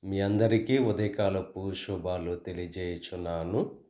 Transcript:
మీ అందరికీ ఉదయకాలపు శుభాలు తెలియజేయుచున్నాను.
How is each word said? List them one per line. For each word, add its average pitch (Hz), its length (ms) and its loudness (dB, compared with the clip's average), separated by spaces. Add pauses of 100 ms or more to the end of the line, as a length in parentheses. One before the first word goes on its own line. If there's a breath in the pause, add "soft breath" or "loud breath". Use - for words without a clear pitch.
మీ 98 180 -2
అందరికీ 110 560 4
ఉదయకాలపు 98 960 0
శుభాలు 90 640 -4
తెలియజేయుచున్నాను. 87 1400 -4 (180)